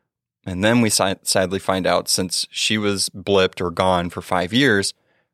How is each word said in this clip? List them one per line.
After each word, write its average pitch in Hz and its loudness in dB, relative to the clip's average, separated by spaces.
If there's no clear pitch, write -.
And 92 -4
then 117 4
we 110 2
si-, 95 0
sadly 95 0
find 95 -2
out, 87 0
since - -4
she - -2
was 101 -2
blipped 95 0
or 87 -4
gone 87 0
for 90 -10
five 90 -2
years, 117 2